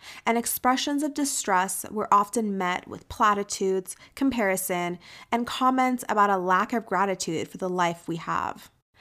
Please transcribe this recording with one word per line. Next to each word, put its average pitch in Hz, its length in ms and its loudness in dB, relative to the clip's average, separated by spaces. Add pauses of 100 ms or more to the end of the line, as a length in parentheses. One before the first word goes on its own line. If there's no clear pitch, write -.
(260)
and 226 100 4
expressions 262 680 0
of 294 120 -2
distress 190 760 0
were 214 220 -2
often 208 460 2
met 180 280 -2
with - 220 -14
platitudes, 196 880 0 (180)
comparison, 190 840 0 (340)
and 233 140 0
comments 254 640 0
about 208 180 4
a 202 80 4
lack 185 380 0
of 226 100 -2
gratitude 185 640 -2
for - 80 -16
the 180 140 -6
life 175 360 -2
we 170 100 -4
have. - 540 -6 (300)